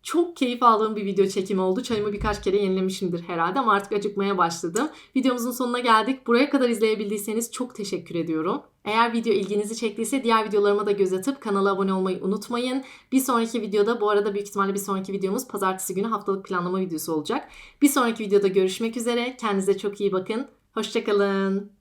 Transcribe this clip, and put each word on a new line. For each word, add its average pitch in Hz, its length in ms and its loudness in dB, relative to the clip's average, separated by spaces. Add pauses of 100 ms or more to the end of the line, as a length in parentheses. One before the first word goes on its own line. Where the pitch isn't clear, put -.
Çok 349 340 -2
keyif 247 260 0
aldığım 220 340 4
bir 202 100 -4
video 190 200 4
çekimi 190 340 -2
oldu. 190 220 0
Çayımı 214 300 -2
birkaç 208 300 -2
kere 196 140 2
yenilemişimdir 190 680 0
herhalde 175 360 -2
ama 233 140 2
artık 202 200 0
acıkmaya 202 460 0
başladım. 175 500 0 (280)
Videomuzun 247 340 0
sonuna 240 280 -2
geldik. 240 480 2
Buraya 247 240 4
kadar 262 180 4
izleyebildiyseniz 214 840 0
çok - 220 -8
teşekkür 180 400 -8
ediyorum. 165 480 -2 (220)
Eğer 226 280 2
video 226 200 0
ilginizi 208 440 0
çektiyse 226 480 -2
diğer 220 240 2
videolarıma 202 380 2
da 202 60 0
göz 190 200 2
atıp 226 280 -4
kanala 196 320 0
abone 196 200 0
olmayı 185 300 0
unutmayın. 240 600 -2 (300)
Bir 262 80 4
sonraki 233 420 0
videoda, 214 380 2
bu 208 100 2
arada 208 240 2
büyük 202 140 -6
ihtimalle 196 260 -2
bir 196 40 -2
sonraki 190 340 -4
videomuz 190 360 -2
pazartesi 185 460 -4
günü 202 120 -2
haftalık 196 380 -4
planlama 180 360 -2
videosu 165 320 -4
olacak. 156 360 -4 (340)
Bir 285 60 6
sonraki 226 360 0
videoda 202 240 4
görüşmek 190 480 0
üzere. 240 440 -2
Kendinize 196 380 0
çok 196 220 -4
iyi 196 120 2
bakın. 214 340 -2 (280)
Hoşça 226 300 -4
kalın. 196 760 0